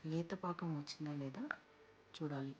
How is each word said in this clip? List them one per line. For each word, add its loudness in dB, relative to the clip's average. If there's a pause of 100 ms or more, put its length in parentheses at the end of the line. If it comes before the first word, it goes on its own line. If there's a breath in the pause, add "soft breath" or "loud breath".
(120)
లేత 2 (100)
పాకం 2
వచ్చిందా -2 (100)
లేదా -2 (720)
చూడాలి. 0